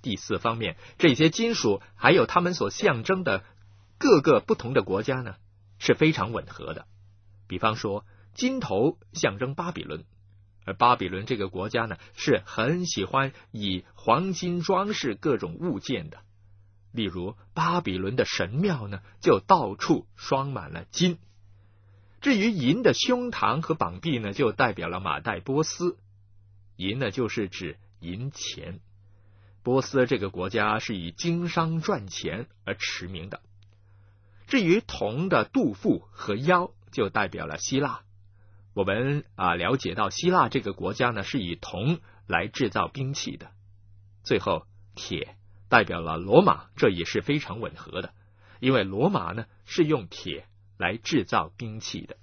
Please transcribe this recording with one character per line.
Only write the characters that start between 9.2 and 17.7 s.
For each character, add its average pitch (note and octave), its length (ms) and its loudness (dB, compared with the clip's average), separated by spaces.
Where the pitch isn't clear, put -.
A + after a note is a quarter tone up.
征 C3 160 -4
巴 E3+ 180 -6
比 D#2+ 100 -8
伦， - 220 -10
而 G2 100 -6
巴 A#2+ 220 6
比 F#2 120 -4
伦 F#2+ 180 -6
这 B2+ 100 -2
个 G2+ 120 -4
国 F#2 200 -4
家 A2+ 160 0
呢， G2+ 120 -8
是 A#2 320 2
很 F3 400 0
喜 G2+ 180 -2
欢 C3+ 280 0
以 F#2+ 320 -4
黄 E3+ 380 2
金 F3 300 -2
装 G3 300 0
饰 B2 220 -2
各 C3+ 220 -2
种 E2+ 240 -6
物 D#3+ 180 -4
件 F#2 320 -6
的。 - 80 -20
例 A#2 120 -2
如， F#2 300 -4
巴 E3+ 260 2